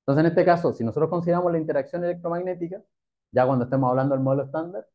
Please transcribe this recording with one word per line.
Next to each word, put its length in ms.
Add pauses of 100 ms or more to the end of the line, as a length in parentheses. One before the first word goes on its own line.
Entonces, 240
en 60
este 160
caso, 260
si 100
nosotros 280
consideramos 420
la 60
interacción 460
electromagnética, 800 (480)
ya 160
cuando 200
estemos 240
hablando 240
del 100
modelo 200
estándar 500